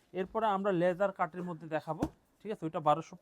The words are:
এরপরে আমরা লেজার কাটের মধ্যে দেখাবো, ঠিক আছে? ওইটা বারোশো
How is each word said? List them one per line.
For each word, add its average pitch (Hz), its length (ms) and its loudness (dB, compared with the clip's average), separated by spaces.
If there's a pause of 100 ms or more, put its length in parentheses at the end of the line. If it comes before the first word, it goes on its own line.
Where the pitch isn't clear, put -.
(120)
এরপরে 190 340 -2
আমরা 196 260 2
লেজার 180 400 2
কাটের 180 300 -4
মধ্যে 170 240 -8
দেখাবো, 156 360 -4 (400)
ঠিক 208 100 -6
আছে? 190 120 -6
ওইটা 160 160 -4
বারোশো 156 420 2